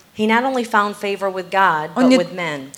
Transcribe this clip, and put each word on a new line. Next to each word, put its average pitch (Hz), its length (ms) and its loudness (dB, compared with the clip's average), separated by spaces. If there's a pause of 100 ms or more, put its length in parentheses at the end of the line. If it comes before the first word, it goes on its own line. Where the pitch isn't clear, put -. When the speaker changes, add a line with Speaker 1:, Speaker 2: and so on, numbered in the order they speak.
(160)
Speaker 1:
He 214 120 -2
not 233 180 2
only 262 180 -2
found 208 320 0
favor 196 340 -4
with 185 200 -8
God, 170 460 2
Speaker 2:
Он 254 100 2
Speaker 1:
but 254 40 6
Speaker 2:
не, 262 80 6
Speaker 1:
with 170 160 -2
men. 151 440 -6